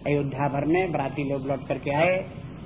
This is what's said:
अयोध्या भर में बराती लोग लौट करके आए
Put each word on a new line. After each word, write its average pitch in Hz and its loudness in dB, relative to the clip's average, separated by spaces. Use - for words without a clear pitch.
अयोध्या 143 2
भर 139 0
में 175 4
बराती 139 -2
लोग 127 -2
लौट 135 -2
करके 139 -2
आए 180 4